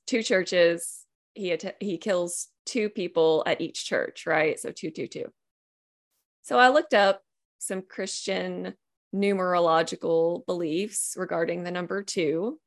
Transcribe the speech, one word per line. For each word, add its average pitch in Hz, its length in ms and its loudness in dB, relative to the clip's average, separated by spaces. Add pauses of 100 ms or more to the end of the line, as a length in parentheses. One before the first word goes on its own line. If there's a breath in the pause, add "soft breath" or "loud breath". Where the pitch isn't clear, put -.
two 226 160 -2
churches. 175 840 2 (300)
He 185 180 -4
atta-, 170 280 -6
he 190 180 -6
kills 175 500 -2 (160)
two 214 240 -2
people 165 580 2
at - 140 0
each - 240 -6
church, - 420 -4
right? 156 320 0
So - 140 -8
two, - 180 -10
two, 151 160 -8
two. - 200 -10 (1160)
So - 160 0
I 247 120 10
looked 294 240 2
up 202 280 4 (360)
some 190 240 -8
Christian 185 920 -6 (400)
numerological 175 1300 2
beliefs 175 720 -4
regarding 175 440 -4
the 175 80 -8
number 180 320 -6
two. 185 640 -2